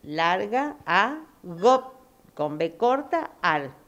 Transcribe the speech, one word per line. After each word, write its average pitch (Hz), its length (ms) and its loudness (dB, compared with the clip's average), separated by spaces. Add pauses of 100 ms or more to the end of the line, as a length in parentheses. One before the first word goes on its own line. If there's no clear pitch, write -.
larga 202 720 -2 (100)
A 214 320 2 (240)
gov, 202 500 2 (420)
con 151 220 -4
B 165 200 -4
corta, 277 560 0 (100)
ar. 147 300 0 (140)